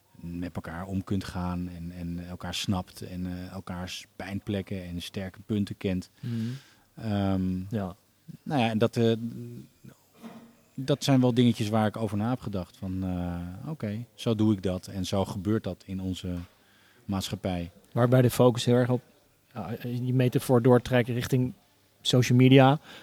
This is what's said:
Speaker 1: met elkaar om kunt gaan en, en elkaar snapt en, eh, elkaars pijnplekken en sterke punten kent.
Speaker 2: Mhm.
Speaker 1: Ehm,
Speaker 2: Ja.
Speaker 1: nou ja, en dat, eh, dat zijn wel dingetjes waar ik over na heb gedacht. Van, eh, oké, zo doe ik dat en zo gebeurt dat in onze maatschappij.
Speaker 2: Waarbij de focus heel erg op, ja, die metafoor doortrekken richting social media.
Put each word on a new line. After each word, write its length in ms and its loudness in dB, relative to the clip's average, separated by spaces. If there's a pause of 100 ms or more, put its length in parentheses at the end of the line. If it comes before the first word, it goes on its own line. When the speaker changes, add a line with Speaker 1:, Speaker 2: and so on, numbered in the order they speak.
(220)
Speaker 1:
met 340 -10
elkaar 300 -10
om 180 -6
kunt 200 -4
gaan 460 -6
en, 220 -10
en 360 -8
elkaar 260 -10
snapt 480 -4
en, 240 -8
eh, 260 -8
elkaars 540 -10 (100)
pijnplekken 680 -6
en 180 -8
sterke 440 -10
punten 320 -2
kent. 320 -2 (120)
Speaker 2:
Mhm. 120 -6 (600)
Speaker 1:
Ehm, 640 0 (120)
Speaker 2:
Ja. 260 -6 (480)
Speaker 1:
nou 180 -2
ja, 80 2
en 80 -2
dat, 200 2
eh, 160 4 (1600)
dat 280 -2
zijn 180 4
wel 120 4
dingetjes 360 4
waar 180 2
ik 100 -4
over 200 -4
na 120 -2
heb 120 -4
gedacht. 360 -8
Van, 260 -6
eh, 680 -6
oké, 420 -8
zo 220 -2
doe 180 4
ik 100 -2
dat 240 -4
en 180 -6
zo 200 0
gebeurt 380 -2
dat 220 -10
in 160 -8
onze 340 -6 (720)
maatschappij. 640 -4 (200)
Speaker 2:
Waarbij 300 4
de 80 4
focus 360 4
heel 100 4
erg 140 2
op, 120 0 (520)
ja, 300 -8
die 300 -4
metafoor 480 4
doortrekken 520 4
richting 400 0 (480)
social 360 4
media. 420 10 (240)